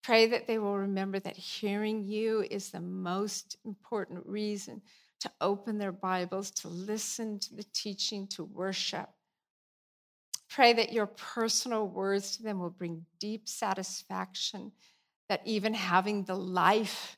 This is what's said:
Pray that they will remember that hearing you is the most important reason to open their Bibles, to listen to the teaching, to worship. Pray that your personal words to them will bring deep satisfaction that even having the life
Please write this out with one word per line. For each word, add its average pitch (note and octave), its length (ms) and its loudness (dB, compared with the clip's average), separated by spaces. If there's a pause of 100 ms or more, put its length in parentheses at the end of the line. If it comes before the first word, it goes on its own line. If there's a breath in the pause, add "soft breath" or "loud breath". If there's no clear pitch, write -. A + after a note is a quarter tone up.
Pray A3+ 240 8
that A3+ 200 0
they A3 120 2
will G3+ 180 2
remember G3 440 0
that G3 180 -8
hearing G#3+ 640 -2
you G#3+ 480 0
is G3 200 -6
the F3+ 100 -8
most F#3 840 -4
important G3 640 -6
reason G#3 560 -4 (380 soft breath)
to - 100 -6 (100)
open G3+ 380 0
their G3 140 -2
Bibles, F#3 580 -2
to - 180 -8
listen G#3 720 -4
to - 160 -6
the G#3 180 -10
teaching, G3 560 -4
to - 160 -8
worship. - 640 -2 (1400)
Pray A#3+ 240 8
that A3+ 180 2
your A3 140 2
personal A3+ 800 0
words G3 500 0
to A#3 60 -12
them G#3+ 160 -2
will F3 120 -2
bring E3+ 360 -6 (120)
deep G#3+ 300 -6
satisfaction F#3+ 1200 -4 (580 soft breath)
that F#3+ 160 2
even G#3+ 260 2
having F#3+ 520 4
the F#3 100 -2
life F#3 840 2